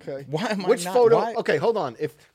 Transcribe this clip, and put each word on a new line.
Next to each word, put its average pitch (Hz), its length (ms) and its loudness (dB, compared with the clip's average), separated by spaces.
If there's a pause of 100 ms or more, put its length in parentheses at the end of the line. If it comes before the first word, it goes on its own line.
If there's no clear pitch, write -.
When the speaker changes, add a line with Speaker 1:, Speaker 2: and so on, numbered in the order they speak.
Speaker 1:
Okay. 139 280 -12
Speaker 2:
Why 156 180 -4
am 196 180 -4
I 185 40 0
Speaker 1:
Which 175 160 2
Speaker 2:
not? 180 80 -6
Speaker 1:
photo? 233 240 6
Speaker 2:
Why? 220 160 -2
Speaker 1:
Okay, 202 240 -2
hold 214 180 0
on. 139 240 -4
If, 151 160 -6 (200)